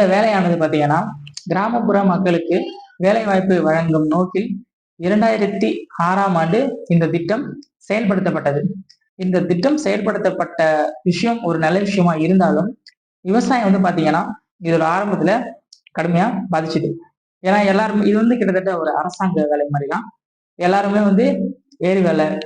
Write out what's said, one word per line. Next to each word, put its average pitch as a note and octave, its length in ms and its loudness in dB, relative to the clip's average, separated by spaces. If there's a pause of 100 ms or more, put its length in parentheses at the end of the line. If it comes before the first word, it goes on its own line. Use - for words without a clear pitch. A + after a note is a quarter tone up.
வேலையானது F#3+ 500 2
பாத்தீங்கன்னா, D#3 420 2 (440)
கிராமப்புற G3+ 600 0
மக்களுக்கு F3 520 2 (440)
வேலை G3+ 240 2
வாய்ப்பு F#3+ 380 2
வழங்கும் D#3 460 2
நோக்கில் F#3 400 0 (520)
இரண்டாயிரத்தி G3+ 680 0 (320)
ஆறாம் F#3 340 0
ஆண்டு E3 240 0 (320)
இந்த E3 160 4
திட்டம் F3+ 360 -2 (400)
செயல்படுத்தப்பட்டது. F#3 760 -2 (580)
இந்த F#3 260 0
திட்டம் F3+ 320 0
செயல்படுத்தப்பட்ட F#3 840 -2 (440)
விஷயம் A3+ 400 0
ஒரு E3 160 -2
நல்ல D#3+ 200 2
விஷயமா F#3 380 0
இருந்தாலும், E3+ 520 2 (560)
விவசாயம் A#3+ 440 0
வந்து F#3+ 160 4
பாத்தீங்கன்னா, E3 380 0 (400)
இதோட E3 240 2
ஆரம்பத்துல F3+ 440 0 (640)
கடுமையா E3+ 340 0 (220)
பாதிச்சுது. D#3+ 400 -2 (540)
ஏன்னா F#3 160 2 (100)
எல்லாருமே, G#3 380 0
இது G#3 100 4
வந்து A#3+ 220 2
கிட்டத்தட்ட F#3 400 0
ஒரு D#3 180 -2
அரசாங்க D#3 540 -2
வேலை D3 180 0
மாதிரி C#3+ 220 -4
தான். G3 140 -4 (540)
எல்லாருமே G3+ 440 2
வந்து G3+ 220 4 (560)
ஏரி F#3 200 2
வேலை D#3+ 240 2 (200)